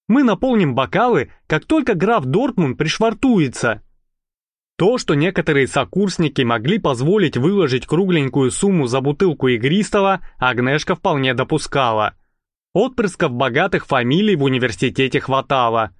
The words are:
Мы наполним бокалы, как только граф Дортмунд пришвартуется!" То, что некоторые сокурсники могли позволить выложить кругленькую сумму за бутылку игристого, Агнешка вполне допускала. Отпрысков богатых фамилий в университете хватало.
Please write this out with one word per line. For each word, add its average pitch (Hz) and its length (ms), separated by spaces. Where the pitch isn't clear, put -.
Мы 262 160
наполним 208 540
бокалы, 165 560
как 156 160
только 277 300
граф 185 320
Дортмунд 165 520
пришвартуется!" 170 1040
То, 226 200
что 180 160
некоторые 151 520
сокурсники 160 760
могли 117 360
позволить 151 580
выложить 139 500
кругленькую 143 640
сумму 185 340
за 127 140
бутылку 147 480
игристого, 185 720
Агнешка 127 560
вполне 139 400
допускала. 120 800
Отпрысков 202 540
богатых 135 540
фамилий 147 500
в 143 60
университете 131 760
хватало. 123 800